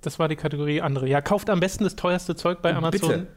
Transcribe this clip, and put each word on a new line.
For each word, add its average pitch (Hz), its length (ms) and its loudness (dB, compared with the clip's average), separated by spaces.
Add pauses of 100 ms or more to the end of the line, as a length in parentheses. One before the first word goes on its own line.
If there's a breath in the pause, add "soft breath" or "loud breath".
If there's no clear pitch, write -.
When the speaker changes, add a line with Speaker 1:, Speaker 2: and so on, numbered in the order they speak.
Speaker 1:
das - 160 -6
war 160 100 2
die 151 80 -2
Kategorie 147 440 -2
andere. 139 280 0
Ja, 143 120 4
kauft 202 300 0
am 190 100 4
besten 190 240 0
das 185 120 0
teuerste 180 400 0
Zeug 175 260 -2
bei 170 100 2
Speaker 2:
Bitte. 165 140 0
Speaker 1:
Amazon, 165 400 2 (100)